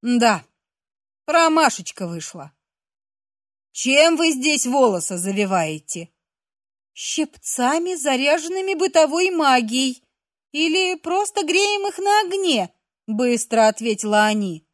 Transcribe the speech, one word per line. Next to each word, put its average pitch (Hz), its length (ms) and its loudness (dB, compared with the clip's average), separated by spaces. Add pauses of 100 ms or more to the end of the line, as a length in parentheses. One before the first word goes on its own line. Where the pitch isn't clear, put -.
Да, 233 440 0 (800)
промашечка 311 840 0
вышла. 160 440 -14 (1200)
"Чем 302 460 4
вы 330 140 2
здесь 285 340 0
волосы 226 520 0
завиваете?" 175 920 -4 (840)
"Щипцами, 311 1000 -4
заряженными 311 760 -2
бытовой 330 560 2
магией. 262 760 0 (480)
Или 359 440 0
просто 370 500 -4
греем 403 420 0
их 392 100 -8
на 403 240 2
огне", 349 520 -2 (340)
быстро 226 600 2
ответила 214 580 0
они. 202 480 -2